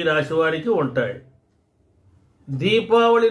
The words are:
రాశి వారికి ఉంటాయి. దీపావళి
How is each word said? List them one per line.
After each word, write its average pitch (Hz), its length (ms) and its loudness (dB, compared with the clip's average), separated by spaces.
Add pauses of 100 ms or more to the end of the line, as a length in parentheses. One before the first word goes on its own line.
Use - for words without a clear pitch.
రాశి 151 300 -2
వారికి 160 320 -2 (100)
ఉంటాయి. 123 360 -4 (1300)
దీపావళి 226 840 2